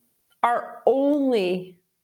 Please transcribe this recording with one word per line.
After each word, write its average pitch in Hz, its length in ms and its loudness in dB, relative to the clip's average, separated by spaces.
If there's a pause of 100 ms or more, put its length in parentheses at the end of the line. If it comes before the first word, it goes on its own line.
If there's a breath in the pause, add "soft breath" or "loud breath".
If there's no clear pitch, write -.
(420)
are - 460 -2
only 240 880 0 (260)